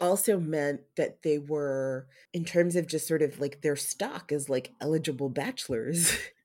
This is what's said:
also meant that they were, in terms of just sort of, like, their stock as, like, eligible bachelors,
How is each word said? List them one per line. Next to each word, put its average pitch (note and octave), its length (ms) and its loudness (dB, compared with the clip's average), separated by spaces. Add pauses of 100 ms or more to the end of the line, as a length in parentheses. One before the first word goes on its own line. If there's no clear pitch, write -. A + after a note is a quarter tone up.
also F#3+ 400 4
meant D3+ 420 0 (140)
that - 260 -2
they D3+ 160 2
were, C3+ 720 -2 (240)
in E3+ 120 -2
terms F3 320 4
of D#3+ 120 2
just D#3 200 -4
sort D#3 140 2
of, C#3+ 180 0
like, C#3+ 220 -4
their C#3+ 140 2
stock - 560 -6
as, C#3+ 180 -2
like, B2+ 300 -2
eligible C#3+ 500 0
bachelors, D3 840 0 (280)